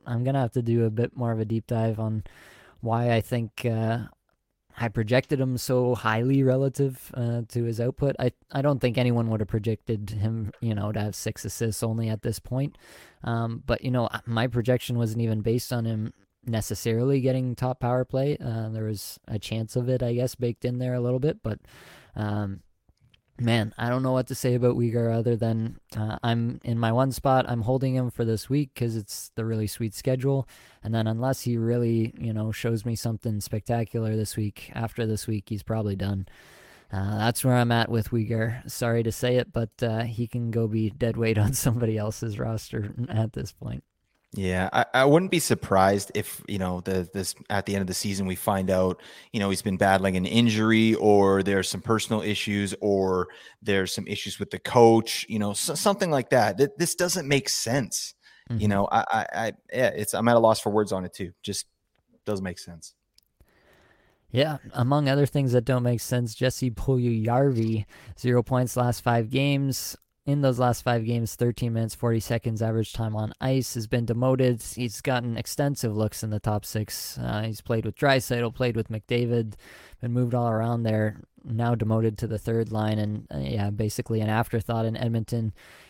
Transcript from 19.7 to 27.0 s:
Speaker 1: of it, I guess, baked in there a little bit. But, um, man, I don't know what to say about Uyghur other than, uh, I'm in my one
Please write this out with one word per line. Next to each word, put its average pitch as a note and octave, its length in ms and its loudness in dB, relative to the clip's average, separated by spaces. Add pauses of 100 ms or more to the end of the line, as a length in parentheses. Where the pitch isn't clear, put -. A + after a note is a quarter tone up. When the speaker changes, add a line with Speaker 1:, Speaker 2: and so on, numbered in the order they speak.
Speaker 1:
of B2 120 0
it, B2+ 140 0
I A#2+ 100 0
guess, B2 220 0
baked A#2+ 320 -2
in B2 120 -2
there B2+ 140 -2
a B2 80 -2
little B2 200 0
bit. D#3+ 220 0
But, G#2+ 160 -4 (560)
um, G#2 460 -4 (800)
man, A#2 380 2
I A#2 140 -2
don't B2+ 120 0
know C3 100 0
what B2+ 160 0
to C3 60 -8
say B2 200 0
about B2 220 4
Uyghur A#2 380 2
other A#2 220 4
than, A2+ 420 -2 (160)
uh, G#2+ 280 -4
I'm A#2 420 0
in A#2 140 -2
my A2+ 120 2
one C3 220 2